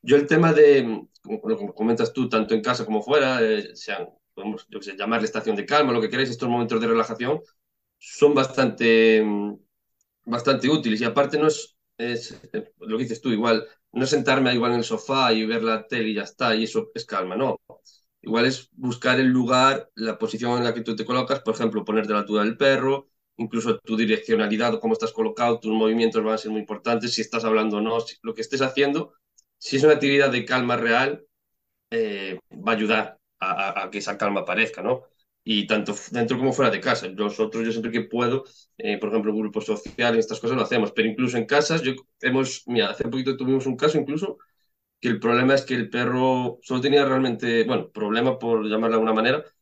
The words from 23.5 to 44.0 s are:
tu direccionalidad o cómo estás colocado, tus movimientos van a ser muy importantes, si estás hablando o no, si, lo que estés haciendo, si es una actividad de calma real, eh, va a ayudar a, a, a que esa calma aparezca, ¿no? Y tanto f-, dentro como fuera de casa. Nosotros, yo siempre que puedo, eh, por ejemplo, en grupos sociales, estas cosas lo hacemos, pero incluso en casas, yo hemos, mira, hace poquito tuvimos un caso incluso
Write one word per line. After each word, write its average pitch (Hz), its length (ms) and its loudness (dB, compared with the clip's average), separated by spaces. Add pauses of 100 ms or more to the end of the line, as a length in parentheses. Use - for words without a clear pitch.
tu 110 180 -4
direccionalidad 110 800 0
o 110 60 -6
cómo 113 120 0
estás 110 200 -4
colocado, 113 460 0
tus 110 140 -2
movimientos 110 500 2
van 110 120 0
a - 40 -6
ser 107 120 -8
muy 107 100 -2
importantes, 117 520 -4
si 113 80 -4
estás 113 240 -4
hablando 110 320 2
o 104 40 0
no, 113 200 0
si, - 220 -12
lo 113 100 -8
que 113 80 -10
estés 131 200 -4
haciendo, 139 520 0 (440)
si - 200 -4
es 135 60 4
una 151 100 8
actividad 139 380 4
de 120 140 -2
calma 123 320 0
real, 117 480 0 (680)
eh, 98 480 -4 (120)
va - 220 -6
a - 20 2
ayudar 107 440 -2 (200)
a, 95 120 -4 (300)
a, - 40 -6
a 92 60 -12
que 104 80 -8
esa 98 180 -8
calma 101 240 -2
aparezca, 92 400 -2
¿no? 123 220 -2 (400)
Y 104 240 -2
tanto 104 260 -2
f-, - 200 -12
dentro 120 240 -2
como 127 160 0
fuera 123 180 2
de - 100 -4
casa. 113 280 -2
Nosotros, 107 560 -4
yo 113 60 -2
siempre 113 200 -4
que 113 100 -2
puedo, 120 420 -2 (340)
eh, 104 200 -4
por 107 120 -4
ejemplo, 107 220 0
en 107 80 -2
grupos 107 260 -4
sociales, 113 540 -2
estas 110 200 -4
cosas 123 180 -2
lo 110 60 0
hacemos, 113 280 0
pero 110 180 0
incluso 123 280 -2
en 110 80 -2
casas, 151 360 2
yo 131 120 -2 (280)
hemos, 127 460 -2
mira, 110 220 2
hace - 160 -6
poquito 131 320 -4
tuvimos 131 280 0
un 131 120 -4
caso 151 200 2
incluso 147 400 -4 (640)